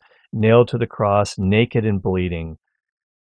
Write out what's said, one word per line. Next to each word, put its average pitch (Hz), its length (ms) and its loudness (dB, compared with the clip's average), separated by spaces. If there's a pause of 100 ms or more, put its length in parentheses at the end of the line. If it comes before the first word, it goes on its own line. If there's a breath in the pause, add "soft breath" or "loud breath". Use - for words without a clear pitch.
(320 soft breath)
nailed 117 380 4
to 120 80 -4
the 117 100 -4
cross, 104 500 -2
naked 107 480 0
and 101 160 -2
bleeding. 87 560 -4 (720)